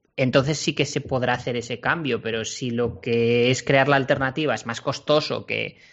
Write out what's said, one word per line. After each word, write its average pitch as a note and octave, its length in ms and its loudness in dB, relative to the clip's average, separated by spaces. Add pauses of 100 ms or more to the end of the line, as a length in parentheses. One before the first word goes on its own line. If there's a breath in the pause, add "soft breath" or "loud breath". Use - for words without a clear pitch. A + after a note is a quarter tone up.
(160)
entonces C3+ 420 2
sí D#3 160 -2
que D3 120 0
se - 140 -4
podrá B2 340 -2
hacer A#2+ 220 -4
ese A#2 240 -6
cambio, C#3+ 420 -2
pero A2 220 -4
si - 260 -6
lo A#2 300 -2
que A#2+ 500 2
es B2+ 120 0
crear C#3 260 4
la C#3+ 80 6
alternativa C3+ 580 0
es - 120 -6
más A#2 140 -6
costoso C#3 640 0
que, A2 300 -6 (160 soft breath)